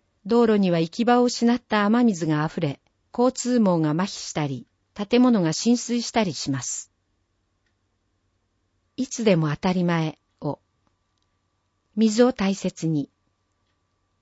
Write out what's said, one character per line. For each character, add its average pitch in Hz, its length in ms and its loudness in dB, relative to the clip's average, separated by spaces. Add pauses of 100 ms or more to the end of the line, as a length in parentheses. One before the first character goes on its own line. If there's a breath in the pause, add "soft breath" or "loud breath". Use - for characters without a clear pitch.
(260)
道 233 200 2
路 214 120 2
に 190 120 2
は 170 100 2
行 165 100 -2
き 233 160 -4
場 240 140 4
を 247 40 4
失 233 300 0
っ 247 40 -2
た 208 260 -2
雨 233 200 2
水 170 220 0
が 156 180 0
あ 160 40 -4
ふ - 120 -8
れ、 147 200 -4 (320)
交 247 200 0
通 247 260 -2
網 185 220 2
が 156 100 0
麻 160 120 -2
痺 196 40 -2
し - 280 -14
た 151 120 -2
り、 131 200 -8 (280)
建 208 260 0
物 247 200 4
が 160 120 0
浸 233 260 0
水 233 240 -4
し - 100 -10
た 226 120 0
り 170 100 -4
し - 160 -8
ま 131 120 -6
す。 - 280 -12 (2000)
い 254 100 -6
つ - 180 -8
で 208 100 4
も 156 160 0
当 151 60 -4
た 185 160 -2
り 185 100 -2
前 165 360 -2 (240)
を。 143 160 -6 (1400)
水 220 260 2
を 254 120 4
大 196 200 -2
切 - 320 -6
に。 151 220 -2 (1120)